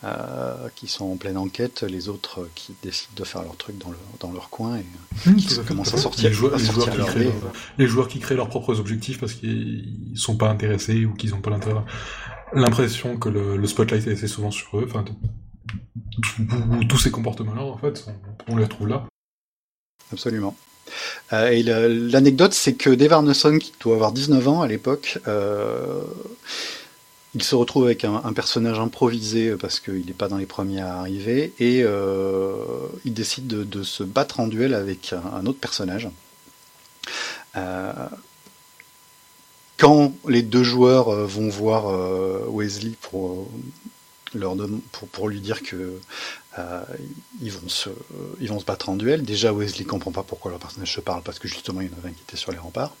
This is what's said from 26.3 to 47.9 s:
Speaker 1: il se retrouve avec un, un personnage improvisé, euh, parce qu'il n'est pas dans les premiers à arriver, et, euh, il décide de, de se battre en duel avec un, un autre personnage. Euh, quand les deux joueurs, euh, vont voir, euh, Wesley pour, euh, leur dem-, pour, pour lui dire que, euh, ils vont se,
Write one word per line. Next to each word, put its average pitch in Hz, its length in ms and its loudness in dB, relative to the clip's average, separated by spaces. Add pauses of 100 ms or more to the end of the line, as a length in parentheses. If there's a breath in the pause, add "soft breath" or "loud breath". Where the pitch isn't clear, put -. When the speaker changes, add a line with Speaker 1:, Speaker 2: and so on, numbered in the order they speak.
Speaker 1:
il 120 80 -2
se - 120 0
retrouve 127 300 4
avec 120 200 4
un, 107 200 0
un 113 80 -4
personnage 113 460 0
improvisé, 113 680 0
euh, 107 100 -2
parce - 220 -6
qu'il 92 260 -6
n'est 90 80 -10
pas 101 140 -4
dans 98 100 -4
les 95 80 -4
premiers 98 340 -6
à 90 180 -6
arriver, 101 600 -2
et, 123 240 4
euh, 95 720 2 (500)
il 127 80 -4
décide 113 340 -6
de, 107 180 -4
de 101 180 -8
se - 220 -6
battre 131 360 -2
en 117 60 0
duel 113 260 0
avec 98 400 -4
un, 87 100 -6 (140)
un 95 80 -6
autre 135 140 -2
personnage. 101 500 -6 (1500 loud breath)
Euh, 92 360 -4 (1900)
quand 147 340 10 (140)
les 120 160 6
deux 117 200 4
joueurs, 123 460 8
euh, 104 180 2
vont 104 240 -2
voir, 107 400 2
euh, 95 580 -2
Wesley 104 440 -4 (100)
pour, 95 300 -6
euh, - 1040 -14
leur 95 180 -4
dem-, 104 240 -6 (120)
pour, - 160 -14
pour 101 200 -6
lui 101 120 -6
dire 104 220 -6
que, 92 360 -10 (600 loud breath)
euh, 87 240 -10 (600)
ils 110 100 -8
vont 92 160 -14
se, - 220 -6 (500)